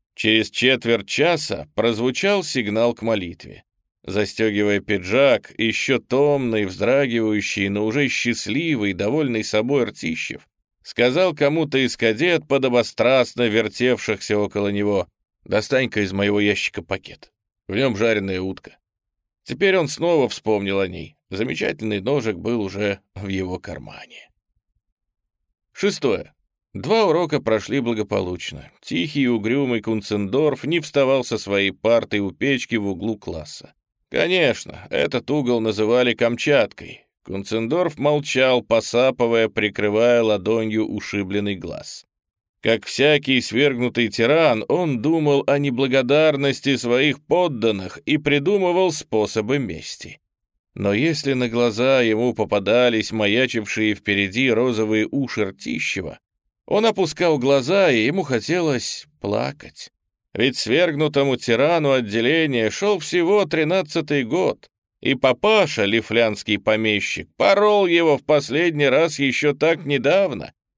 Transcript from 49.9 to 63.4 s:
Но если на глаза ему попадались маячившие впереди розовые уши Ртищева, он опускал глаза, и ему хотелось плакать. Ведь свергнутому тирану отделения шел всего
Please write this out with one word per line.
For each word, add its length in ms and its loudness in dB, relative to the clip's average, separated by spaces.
Но 200 -2
если 380 -2
на 160 0
глаза 540 2
ему 320 2
попадались 800 2
маячившие 800 0
впереди 560 0
розовые 580 0
уши 360 -2
Ртищева, 760 -8
он 200 2
опускал 500 2
глаза, 540 2
и 140 2
ему 180 0
хотелось 800 -2
плакать. 720 -6
Ведь 240 0
свергнутому 800 0
тирану 540 2
отделения 800 0
шел 260 0
всего 480 2